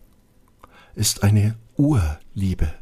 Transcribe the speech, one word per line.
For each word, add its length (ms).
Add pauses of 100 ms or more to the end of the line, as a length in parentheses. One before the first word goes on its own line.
(960)
ist 280
eine 340 (200)
Urliebe 1040